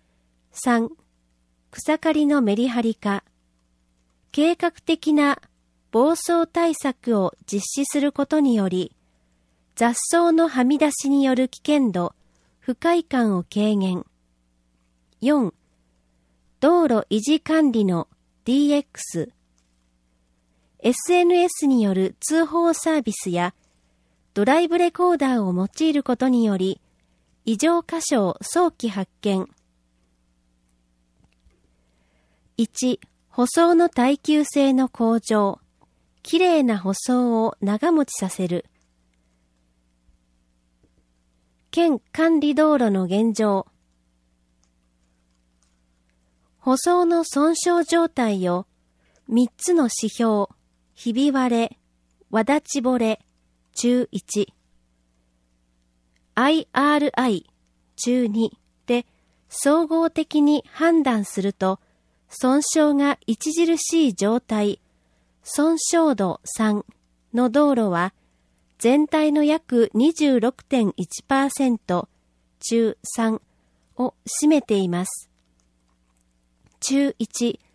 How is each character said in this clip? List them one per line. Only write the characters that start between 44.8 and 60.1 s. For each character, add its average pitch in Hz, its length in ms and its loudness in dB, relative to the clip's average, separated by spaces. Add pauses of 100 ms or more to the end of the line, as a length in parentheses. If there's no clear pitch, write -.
舗 262 180 0
装 349 280 2
の 339 180 2
損 311 320 0
傷 349 280 0
状 339 240 0
態 208 420 -2
を 180 180 -2 (600)
三 240 300 2
つ - 160 -2
の 320 120 4
指 220 280 -4
標、 214 320 0 (480)
ひ - 200 -6
び 277 180 0
割 254 240 0
れ、 233 240 -4 (500)
わ 220 140 0
だ 285 180 0
ち - 200 -6
ぼ 247 180 0
れ、 220 200 -2 (540)
中 247 380 0
一、 - 420 -6 (1800)
ア 247 160 0
イ 311 220 0
ア 285 220 2
ー 294 60 2
ル 285 200 -2
ア 254 80 0
イ、 208 180 -2 (520)
中 247 280 0
二 220 320 -2 (300)
で 240 180 -2 (440)
総 311 360 0
合 330 240 0
的 302 320 -2